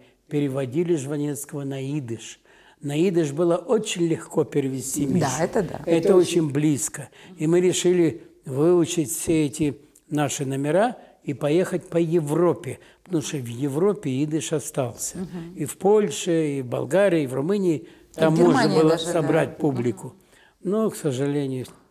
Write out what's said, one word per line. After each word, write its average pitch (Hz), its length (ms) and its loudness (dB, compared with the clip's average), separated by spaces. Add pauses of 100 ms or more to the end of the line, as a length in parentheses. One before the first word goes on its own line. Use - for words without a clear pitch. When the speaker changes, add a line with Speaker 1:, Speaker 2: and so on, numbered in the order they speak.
(280)
Speaker 1:
переводили 143 680 -2
Жванецкого 147 680 -6
на 135 160 -8
идыш. 135 640 -8 (400)
На 143 160 -4
идыш 165 360 2
было 170 240 2
очень 214 500 -2
легко 160 380 -2
перевести, 135 600 -4
Speaker 2:
Да, 131 80 0
Speaker 1:
Миша. 135 300 0
Speaker 2:
это 208 200 0
да. - 220 -8
Speaker 1:
Это 170 60 -2
Speaker 2:
Это 170 240 4
Speaker 1:
очень 175 260 4
Speaker 2:
очень 147 120 0
Speaker 1:
близко. 143 560 -2 (280)
И 151 80 -4
мы 170 140 4
решили 180 640 2 (220)
выучить 156 640 2
все 160 340 0
эти 143 320 -2 (320)
наши 147 360 -2
номера 151 520 0 (260)
и 147 100 -6
поехать 170 560 0
по 170 80 -2
Европе, 160 800 0 (240)
потому 165 180 -2
что - 160 -8
в 123 80 -6
Европе 143 800 -2
идыш 156 300 -4
остался. - 640 -6
Speaker 2:
Мгм. 175 400 -12
Speaker 1:
И 147 80 -6
в - 120 -10
Польше, 165 800 2
и 135 40 -2
в 123 60 -8
Болгарии, 151 560 2
и 131 40 -2
в 123 60 -8
Румынии. 175 420 0
Speaker 2:
И - 120 -8 (260)
в - 20 -20
Speaker 1:
Там 160 180 4
можно 170 120 6
Speaker 2:
Германии 156 340 4
Speaker 1:
было 160 120 6
Speaker 2:
даже, 170 140 0
да. 175 60 -4
Speaker 1:
собрать 156 460 0
публику. 127 500 -2
Speaker 2:
Мгм. - 640 -12
Speaker 1:
Но, 214 180 0
к - 60 -6
сожалению 135 680 -4 (260)